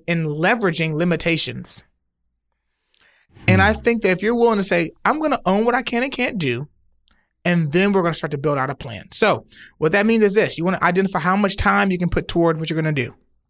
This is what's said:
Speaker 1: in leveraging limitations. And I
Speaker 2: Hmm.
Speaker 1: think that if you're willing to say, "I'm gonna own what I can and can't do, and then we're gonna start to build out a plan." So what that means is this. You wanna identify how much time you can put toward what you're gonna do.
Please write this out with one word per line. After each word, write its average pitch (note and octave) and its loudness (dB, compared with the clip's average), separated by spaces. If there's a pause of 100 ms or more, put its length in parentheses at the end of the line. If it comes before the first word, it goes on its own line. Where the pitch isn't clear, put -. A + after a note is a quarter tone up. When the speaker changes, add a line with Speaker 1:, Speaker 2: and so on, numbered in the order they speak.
Speaker 1:
in E3 -2
leveraging D#3+ 0
limitations. E3 -2 (1700)
And F#3 6
I G3+ 4
Speaker 2:
Hmm. A3 -4
Speaker 1:
think A#3 0
that F#3+ 2
if F3 0
you're A3 0
willing A#3 2
to F#3+ -2
say, E3+ 0 (120)
"I'm C4+ 0
gonna D4+ 0
own G3 2
what A#3+ 2
I B3+ -2
can A#3+ -4
and C4+ -4
can't B3 -4
do, C3+ -4 (760)
and E3+ 0
then F#3+ 2
we're G3 2
gonna E3+ 0
start D#3 -6
to D3 -6
build C#3+ -2
out C3 -2
a C#3 -8
plan." A2 -14
So F3+ 0 (320)
what D#3+ 0
that G3+ 2
means A3+ 4
is G3+ 4
this. G3 0
You D#3+ -4
wanna F3+ 0
identify F#3 0
how F3+ 0
much G3+ 0
time G3+ 2
you F3+ 0
can F3 -2
put - -2
toward E3 2
what D#3 -6
you're D#3+ -2
gonna D#3 0
do. C3+ -4 (360)